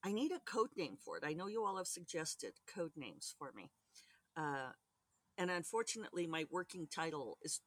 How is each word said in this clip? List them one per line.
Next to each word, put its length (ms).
I 80
need 200
a 80
code 360
name 280
for 120
it. 100
I 60
know 160
you 160
all 120
have 100
suggested 680
code 240
names 420
for 160
me. 160
Uh, 340
and 140
unfortunately, 760
my 240
working 420
title 500
is 240